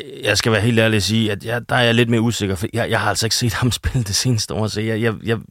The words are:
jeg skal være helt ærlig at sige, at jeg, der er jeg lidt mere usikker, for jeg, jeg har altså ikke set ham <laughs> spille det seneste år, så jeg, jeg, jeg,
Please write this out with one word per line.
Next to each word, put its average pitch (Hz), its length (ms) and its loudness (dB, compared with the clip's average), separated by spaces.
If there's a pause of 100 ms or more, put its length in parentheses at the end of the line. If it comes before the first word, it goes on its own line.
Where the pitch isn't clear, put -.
(240)
jeg 107 140 2
skal 120 140 2
være 107 100 4
helt 117 180 4
ærlig 110 180 4
at 98 60 2
sige, 107 280 0
at 101 140 -6
jeg, 113 240 -6
der 123 60 0
er 127 80 4
jeg 117 120 4
lidt 117 140 4
mere 117 120 2
usikker, 107 340 0
for 90 180 -6
jeg, 110 160 -2
jeg 107 100 0
har 107 100 -2
altså 101 160 -2
ikke 110 100 -2
set 120 180 -2
ham 127 220 0
<laughs> - 60 -8
spille 127 220 -2
det 101 120 -4
seneste 117 380 -2
år, 104 140 -2
så 101 140 -6
jeg, 110 200 -2
jeg, 117 120 0 (100)
jeg, - 140 0 (140)